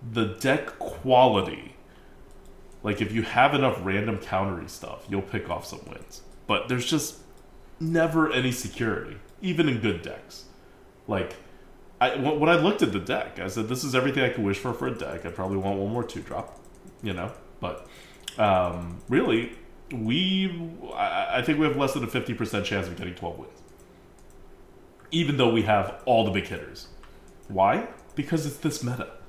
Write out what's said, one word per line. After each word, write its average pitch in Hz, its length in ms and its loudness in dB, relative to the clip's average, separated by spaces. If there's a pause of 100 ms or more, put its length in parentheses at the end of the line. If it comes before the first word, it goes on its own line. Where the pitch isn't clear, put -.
(120)
the 110 140 2
deck - 540 -2
quality, - 960 4 (1040)
like, 104 180 -2
if 101 120 -2
you 113 100 0
have 131 320 4
enough 131 280 2
random 101 360 0
countery 95 500 -2
stuff, - 400 -14
you'll 98 140 -2
pick - 260 -6
off 82 160 -6
some - 240 -12
wins. - 340 -16 (260)
But 104 200 2
there's 123 160 0
just - 340 -2 (600)
never 160 540 2
any 127 180 2
security, - 680 -4 (240)
even 165 280 2
in 120 100 2
good 98 240 0
decks. - 440 -14 (600)
Like, 95 300 -4 (640)
I, 127 100 6
wh-, 143 280 0
when 156 120 4
I 175 60 6
looked 180 260 4
at 120 100 2
the 98 60 0
deck, 104 400 -4
I 87 80 -4
said, 110 220 -4
"This 127 160 -4
is 131 100 -4
everything 131 300 4
I 123 40 4
could 113 160 -2
wish 98 140 2
for 127 160 -4
for 131 140 -4
a 127 60 -4
deck. - 300 -8
I 85 60 -6
probably 95 260 -2
want 98 220 0
one 101 140 -2
more 117 120 -2
two-drop," - 540 -10 (440)
you 104 120 -2
know? 90 180 -6 (280)
But, - 260 -6 (500)
um, 87 600 2 (100)
really, 120 440 2 (380)
we, 170 800 0 (240)
I, 101 440 0
I 123 40 0
think 147 160 2
we 156 80 4
have 147 100 2
less 135 180 2
than 131 100 -2
a 110 40 -4
fifty 123 260 -2
percent 104 320 -2
chance 98 200 0
of 87 100 -8
getting 90 180 -8
twelve - 240 -8
wins. - 240 -18 (1500)
Even 147 280 2
though 120 120 6
we 113 120 4
have 101 420 2
all 113 200 6
the 107 60 0
big 95 180 0
hitters. - 400 -10 (600)
Why? 101 400 4 (260)
Because 147 300 -2
it's 143 140 -6
this - 240 -2
meta. 120 280 -4 (180)